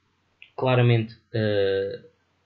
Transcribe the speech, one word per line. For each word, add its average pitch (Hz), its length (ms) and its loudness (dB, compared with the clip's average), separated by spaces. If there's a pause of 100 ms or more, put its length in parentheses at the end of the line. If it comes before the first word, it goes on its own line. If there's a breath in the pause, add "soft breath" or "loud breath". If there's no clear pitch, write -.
(560)
claramente, 120 600 0 (180)
ah, 101 720 -2 (420)